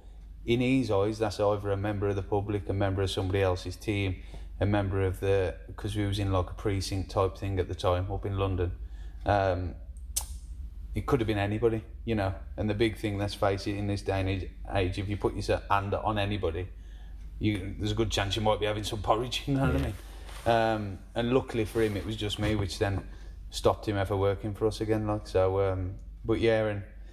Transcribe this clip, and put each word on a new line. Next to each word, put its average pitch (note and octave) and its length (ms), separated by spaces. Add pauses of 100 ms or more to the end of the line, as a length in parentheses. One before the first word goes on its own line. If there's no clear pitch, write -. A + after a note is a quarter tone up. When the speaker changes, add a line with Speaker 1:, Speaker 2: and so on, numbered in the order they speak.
(440)
Speaker 1:
in A#2 160
his B2+ 300
eyes, G#2 280
that's G#2+ 220
either G2+ 300
a G2 60
member G2+ 320
of G2+ 80
the G2 60
public, G2+ 460
a G2+ 40
member G2 300
of F#2+ 80
somebody G2 320
else's F#2 340
team, G2 400 (440)
a G2 60
member G2 380
of F#2 160
the, G2 340 (220)
'cause G#2 180
we G#2 120
was G2+ 120
in, G2 140
like, F#2 180
a - 40
precinct G2 560
type F#2+ 260
thing G2 240
at F2 80
the F#2+ 60
time F#2 360
up G2 160
in G2 120
London. F#2 340 (520)
Um, F#2 500 (1200)
it G#2+ 120
could C#3 140
have A2 60
been G#2 120
anybody, G#2+ 460 (200)
you A2+ 100
know. F#2+ 200 (220)
And G#2+ 120
the G#2 60
big A2 220
thing, G2+ 220
let's G2+ 160
face G2 320
it, G2+ 100
in G2+ 100
this G2+ 160
day F#2+ 180
and F#2+ 80
age, F#2+ 220 (240)
age, F#2 240
if G2 100
you G#2 80
put G2 200
your G2+ 240 (100)
hand G2+ 240
on G#2+ 240
anybody, F#2+ 500 (720)
you, G2 400
there's G#2+ 140
a - 20
good G#2+ 160
chance G2 240
you A2 80
might G#2+ 160
be G2+ 80
having G#2+ 180
some G#2 160
porridge, A#2 420
<laughs> - 40
you C#3+ 80
know C3+ 120
what - 100
I - 20
Speaker 2:
Yeah. C3+ 60
Speaker 1:
mean? A2 100 (520)
Um, A2 520 (160)
and A#2+ 180
luckily B2+ 320
for A2+ 180
him, G#2 140
it F#2 100
was A2 100
just G#2 220
me, G#2+ 180
which G2+ 220
then G2 260 (460)
stopped - 360
him G#2 100
ever G2 200
working G2 380
for A2 120
us G#2 140
again, G#2+ 260
like, G#2+ 220
so, F#2+ 320 (100)
um, F#2 240 (300)
but A2 160
yeah, A2 260
and G2+ 160 (300)